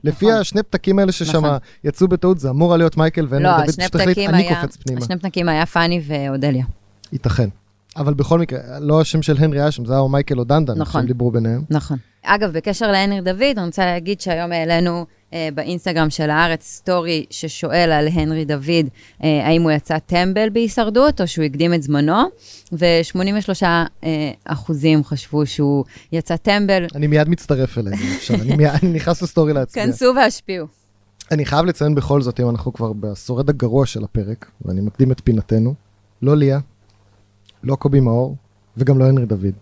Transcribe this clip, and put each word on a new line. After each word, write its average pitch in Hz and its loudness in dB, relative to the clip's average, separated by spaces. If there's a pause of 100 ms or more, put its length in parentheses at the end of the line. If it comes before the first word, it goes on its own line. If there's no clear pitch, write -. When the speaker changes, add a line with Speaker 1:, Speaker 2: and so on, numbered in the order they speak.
Speaker 1:
לפי 151 0
Speaker 2:
נכון. 220 6
Speaker 1:
השני 202 -2
פתקים - 0
האלה 190 2
ששם 165 -2
Speaker 2:
נכון. 143 2 (260)
Speaker 1:
יצאו 147 0
בטעות, 180 2
זה 135 -4
אמור 170 2
להיות 165 2
מייקל, 160 0
והנרי 143 2
Speaker 2:
לא, 170 4
Speaker 1:
דוד 151 2
Speaker 2:
השני 180 -2
Speaker 1:
פשוט 185 -4
החליט, 185 2
Speaker 2:
פתקים 202 0
Speaker 1:
"אני 175 6
Speaker 2:
היה, 170 0
Speaker 1:
קופץ - -8
פנימה". 123 -6
Speaker 2:
השני 120 -4
פתקים 170 -2
היה 156 2
פאני 170 0
ואודליה. 139 -2 (460)
Speaker 1:
ייתכן. 120 0 (480)
אבל 147 0
בכל 143 2
מקרה, 135 -4 (200)
לא 151 2
השם 156 0
של 151 2
הנרי 147 2
היה 147 2
שם, 120 -8
זה 120 -2
היה 135 4
או 135 2
מייקל 139 0
או 123 -2
דנדן, 135 2
Speaker 2:
נכון. 151 -2
Speaker 1:
שהם 123 -2
דיברו 123 0
ביניהם. 117 -2
Speaker 2:
נכון. 147 -2 (260)
אגב, 202 0
בקשר 202 -2
להנרי 196 0
דוד, 208 0
אני 185 -4
רוצה 180 -2
להגיד 180 -4
שהיום 175 -4
העלינו, 170 0 (280)
אה, 165 -6
באינסטגרם 160 -2
של 151 -2
הארץ 160 0
סטורי 170 -4
ששואל 165 -2
על 151 2
הנרי 160 -2
דוד, 151 0 (380)
אה, 151 2
האם 165 4
הוא 160 2
יצא 151 -2
טמבל 185 0
בהישרדות, 226 0
או 175 0
שהוא 160 -2
הקדים 151 0
את 160 0
זמנו, 147 2 (500)
ושמונים 175 0
ושלושה, 175 0 (180)
אה, 180 -4 (360)
אחוזים 151 0
חשבו 147 -4
שהוא 143 -2 (280)
יצא 165 -4
טמבל. 196 0 (100)
Speaker 1:
אני 147 -2
מיד 151 4
מצטרף 131 -2
אליהם, 101 -4 (180)
אפשר, - -4
אני 123 0
מיד, 151 4 (120)
אני 180 2
נכנס 165 -2
לסטורי 156 0
להצביע. 143 -2
Speaker 2:
כנסו 254 2
והשפיעו. 190 -2 (640)
Speaker 1:
אני 151 0
חייב 151 2
לציין 151 0
בכל 143 2
זאת, 120 -4
אם 123 2
אנחנו 117 -4
כבר 113 -4
בשורד 110 -4
הגרוע 131 2
של 107 -6
הפרק, 104 -6 (140)
ואני - -2
מקדים 127 0
את - -4
פינתנו, 113 0 (480)
לא 143 4
ליה, 139 2 (1040)
לא 135 0
קובי 139 2
מאור, 127 2 (420)
וגם 131 4
לא 131 6
הנרי 131 4
דוד. 98 -2